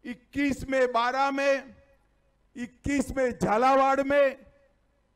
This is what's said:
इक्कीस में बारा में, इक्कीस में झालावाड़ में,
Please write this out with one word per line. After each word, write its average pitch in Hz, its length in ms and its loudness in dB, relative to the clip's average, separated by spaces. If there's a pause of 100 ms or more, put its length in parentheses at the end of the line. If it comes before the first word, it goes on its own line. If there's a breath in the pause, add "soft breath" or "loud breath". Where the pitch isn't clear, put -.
इक्कीस 277 640 -6
में 262 220 2
बारा 247 400 0
में, 269 440 -2 (800)
इक्कीस 262 560 -4
में 254 200 0
झालावाड़ 269 720 2
में, 277 340 0 (800)